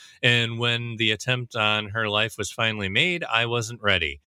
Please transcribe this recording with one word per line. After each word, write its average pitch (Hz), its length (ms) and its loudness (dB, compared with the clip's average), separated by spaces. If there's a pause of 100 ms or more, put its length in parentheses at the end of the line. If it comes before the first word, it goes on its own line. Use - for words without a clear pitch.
(220)
And 117 360 2
when 117 400 -2
the 110 140 2
attempt 123 440 -4
on 107 320 0
her 110 180 -2
life 104 300 0
was 101 160 -6
finally 107 380 0
made, 170 340 0
I 117 220 0
wasn't 117 340 -4
ready 82 400 2 (180)